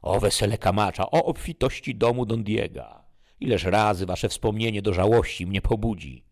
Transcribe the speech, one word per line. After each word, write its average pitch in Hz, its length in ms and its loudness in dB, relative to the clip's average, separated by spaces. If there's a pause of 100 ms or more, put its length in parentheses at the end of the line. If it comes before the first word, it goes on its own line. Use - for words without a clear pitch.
O 92 180 0
wesele 104 380 2
Kamacza, 98 540 0
o 160 120 4
obfitości - 720 -4
domu 120 300 2
Don 113 180 -2
Diega! - 640 -6 (340)
Ileż 104 240 0
razy 98 420 2
wasze 90 240 -2
wspomnienie 110 520 -2
do 101 120 0
żałości 104 540 2
mnie 98 140 -2
pobudzi. 95 720 -2